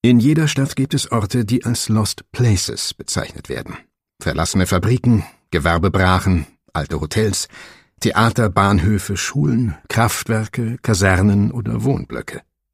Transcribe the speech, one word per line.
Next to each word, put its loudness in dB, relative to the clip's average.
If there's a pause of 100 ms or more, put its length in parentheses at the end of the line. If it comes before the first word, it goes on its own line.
In 6
jeder 4
Stadt -2
gibt -2
es -4
Orte, 0
die -2
als -2
Lost -2
Places -2
bezeichnet -10
werden. -10 (460)
Verlassene 0
Fabriken, 2 (240)
Gewerbebrachen, 2 (260)
alte -4
Hotels, -2 (500)
Theater, 2
Bahnhöfe, 2
Schulen, -2 (140)
Kraftwerke, -2
Kasernen 4
oder -4
Wohnblöcke. -4 (320)